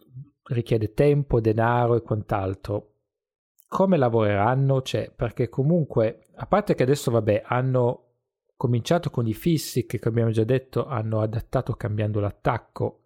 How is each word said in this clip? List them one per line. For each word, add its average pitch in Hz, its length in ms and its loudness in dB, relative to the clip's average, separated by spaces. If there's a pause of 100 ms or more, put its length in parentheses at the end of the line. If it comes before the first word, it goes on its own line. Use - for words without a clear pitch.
(500)
richiede 113 440 -2
tempo, 143 460 2
denaro 117 560 2
e 113 60 0
quant'altro, 101 920 -4 (720)
come 190 300 2
lavoreranno? 120 840 2
Cioè, 110 340 -6
perché 120 320 -2
comunque, 135 800 0 (100)
a - 120 -14
parte 196 280 2
che - 80 2
adesso, 135 280 0
vabbè, 107 340 2
hanno 127 600 0 (520)
cominciato 123 520 0
con 117 180 -2
i 110 60 -2
fissi 147 520 -2
che, - 140 -8
come 117 120 -2
abbiamo 113 200 2
già 110 120 2
detto, 123 440 -2
hanno 110 340 -4
adattato 113 520 -4
cambiando 107 460 -4
l'attacco, - 880 -6